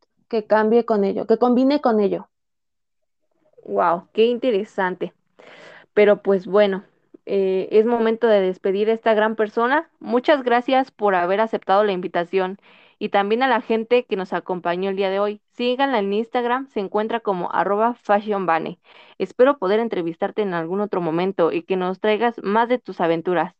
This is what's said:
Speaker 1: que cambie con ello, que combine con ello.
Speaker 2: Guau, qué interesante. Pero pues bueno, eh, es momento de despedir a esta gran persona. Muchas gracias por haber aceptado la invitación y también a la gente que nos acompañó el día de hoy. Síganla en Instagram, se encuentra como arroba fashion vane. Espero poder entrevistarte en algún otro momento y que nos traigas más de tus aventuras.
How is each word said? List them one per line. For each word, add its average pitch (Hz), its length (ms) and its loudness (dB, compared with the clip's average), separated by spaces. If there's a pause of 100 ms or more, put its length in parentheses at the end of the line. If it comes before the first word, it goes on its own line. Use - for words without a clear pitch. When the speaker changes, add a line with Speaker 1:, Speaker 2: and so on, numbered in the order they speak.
(280)
Speaker 1:
que 220 180 -4
cambie 220 400 2
con 208 180 0
ello, 196 220 -2
que 226 140 2
combine 262 420 2
con 226 180 2
ello. 190 300 -2 (1300)
Speaker 2:
Guau, 185 500 -2
qué 220 120 4
interesante. 208 880 -2 (840)
Pero 208 260 6
pues 196 240 0
bueno, 196 380 2 (420)
eh, 190 460 -2
es 214 140 6
momento 226 420 0
de 208 140 4
despedir 196 480 -2
a 226 40 2
esta 226 200 0
gran 214 220 0
persona. 233 540 -2 (100)
Muchas 254 440 0
gracias 247 480 0
por 202 240 0
haber 180 240 0
aceptado 208 440 0
la 208 80 0
invitación 185 680 -4 (400)
y 208 100 -6
también 208 340 0
a 269 40 2
la 233 140 2
gente 233 440 0
que 208 100 -6
nos 190 180 -6
acompañó 180 560 -4
el 196 60 -4
día 196 140 -2
de 190 100 -2
hoy. 208 220 -4 (120)
Síganla 247 460 -2
en 196 140 -2
Instagram, 240 540 -2
se - 120 -8
encuentra 220 400 -4
como 185 320 -4
arroba 208 440 0
fashion 208 500 -2
vane. 160 340 -2 (380)
Espero 254 420 2
poder 202 200 0
entrevistarte 196 640 -4
en 196 120 -2
algún 170 280 -4
otro 202 200 -2
momento 170 500 0
y 175 120 -4
que 190 140 -4
nos 185 220 -4
traigas 214 440 -2
más 226 260 0
de 247 100 0
tus - 220 -12
aventuras. 165 580 -2